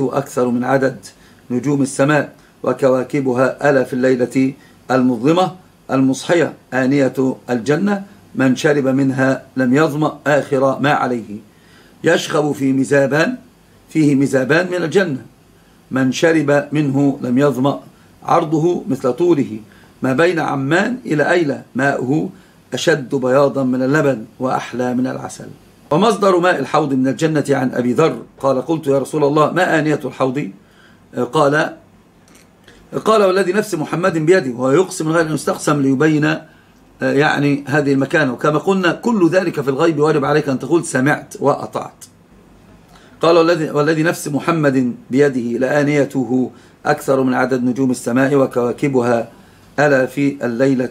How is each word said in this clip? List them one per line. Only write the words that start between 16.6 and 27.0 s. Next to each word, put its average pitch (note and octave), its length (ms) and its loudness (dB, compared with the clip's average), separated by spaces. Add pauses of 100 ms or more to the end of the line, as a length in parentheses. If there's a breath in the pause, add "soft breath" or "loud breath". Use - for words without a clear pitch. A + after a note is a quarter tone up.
منه C#3 500 0
لم B2 160 0
يظمأ، C#3 420 0 (420 soft breath)
عرضه E3 680 0
مثل B2+ 240 -2
طوله C#3 460 0 (440 loud breath)
ما C3 100 0
بين E3+ 260 2
عمان D3+ 680 -2
إلى D3+ 240 0
أيلة، C#3+ 320 0 (120)
ماؤه C#3 540 -2 (460 loud breath)
أشد C#3 400 0
بياضاً C3 500 2
من B2+ 180 0
اللبن C3+ 420 0 (160)
وأحلى B2+ 540 -4
من B2+ 120 -2
العسل. C3 400 -10 (440)
ومصدر F#3+ 480 2
ماء F3 200 2
الحوض C#3+ 360 0
من C3 140 2